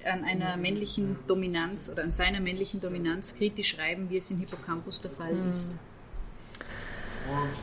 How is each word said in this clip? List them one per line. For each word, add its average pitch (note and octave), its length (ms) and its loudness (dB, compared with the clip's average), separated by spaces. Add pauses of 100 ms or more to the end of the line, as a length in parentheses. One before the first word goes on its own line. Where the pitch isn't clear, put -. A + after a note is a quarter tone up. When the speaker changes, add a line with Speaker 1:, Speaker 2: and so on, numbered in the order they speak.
Speaker 1:
an F#3 140 0
einer F3+ 320 2
männlichen G3 640 2 (100)
Dominanz F#3 640 2
oder E3 120 0
an E3 80 2
seiner F#3 280 4
männlichen F#3+ 400 0
Dominanz F3+ 560 0
kritisch G#3 420 2
reiben, F3 320 0
wie F#3 60 0
es F#3 160 2
in F#3+ 60 2
Hippocampus E3+ 640 -4
der F3+ 100 -6
Fall E3 200 -4
Speaker 2:
Hm. F3+ 200 2
Speaker 1:
ist? F3 240 0 (1900)